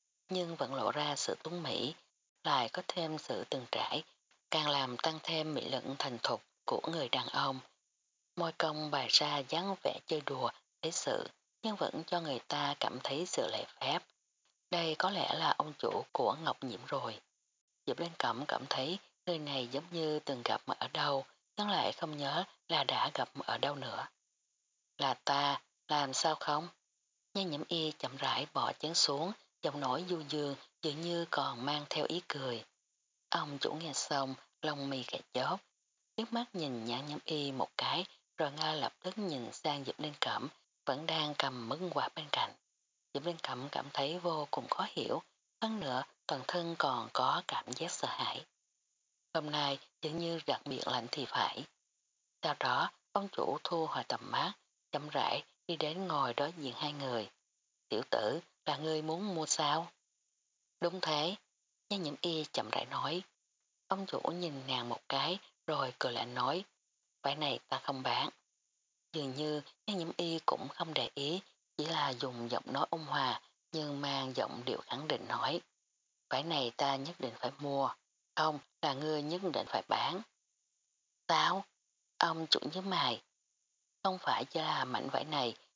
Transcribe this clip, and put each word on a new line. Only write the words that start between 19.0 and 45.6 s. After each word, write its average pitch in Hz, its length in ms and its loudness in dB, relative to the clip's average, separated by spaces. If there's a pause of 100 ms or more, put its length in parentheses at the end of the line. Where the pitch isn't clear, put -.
người 170 140 0
này 139 320 -2
giống 143 200 -2
như 156 280 2
từng 127 260 -4
gặp 110 200 2
ở - 220 -2
đâu, 143 380 0 (320)
nhưng 208 120 2
lại 135 220 2
không 151 260 -4
nhớ 147 260 0 (240)
là 151 160 2
đã 135 300 2
gặp - 160 -2 (160)
ở 113 120 -2
đâu 139 180 0
nữa. 113 320 -6 (920)
"Là 135 160 2
ta, 143 480 2 (260)
làm 143 260 2
sao 156 260 4
không?" 156 280 0 (640)
Nhan 190 180 0
Nhiễm 147 160 -2
Y 156 240 0
chậm 135 260 -6
rãi 131 360 0
bỏ 131 200 2
chén 165 200 -4
xuống, 151 380 4 (300)
giọng 143 180 0
nói 135 300 0
du 165 200 0
dương, 147 260 0 (260)
dường 151 200 0
như 170 280 0
còn 135 360 0
mang 147 240 0
theo 151 200 2
ý 170 180 0
cười. 127 380 -2 (640)
Ông 147 320 -2
chủ - 120 2
nghe 156 200 -6
xong, 135 420 0 (260)
lông 143 280 -2
mi 131 140 -2
khẽ - 160 -4 (140)
chớp, 147 240 2 (600)
liếc 226 160 -2
mắt 233 200 0
nhìn 131 320 -2
Nhan 123 220 -2
Nhiễm 147 180 -4
Y 147 260 0
một 127 260 0
cái, - 280 0 (320)
rồi 147 140 2
ngay 156 240 0
lập 139 260 0
tức 185 160 -4
nhìn 151 360 -2
sang 143 300 -2
Diệp - 160 -4
Liên 151 220 -4
Cẩm, 117 260 -2 (380)
vẫn 143 200 0
đang 156 320 0
cầm 127 320 -2
mứt 147 100 -4 (140)
quả 139 220 0
bên 156 160 -6
cạnh. - 220 0 (600)
Diệp 143 120 -2
Liên 170 180 -2
Cẩm 131 280 -6
cảm - 220 -4
thấy 151 260 -2
vô 160 320 -2
cùng - 180 -4
khó - 200 0
hiểu, - 320 -2 (400)